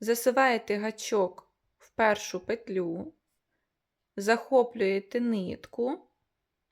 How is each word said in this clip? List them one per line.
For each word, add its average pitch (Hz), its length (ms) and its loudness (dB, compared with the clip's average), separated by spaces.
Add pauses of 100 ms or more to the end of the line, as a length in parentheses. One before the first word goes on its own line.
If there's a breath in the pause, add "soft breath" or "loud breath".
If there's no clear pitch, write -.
засуваєте 233 720 2
гачок 208 760 -2 (260)
в - 120 -20
першу 208 500 0
петлю, 185 720 -6 (1040)
захоплюєте 226 1040 0
нитку, 233 880 -4 (640)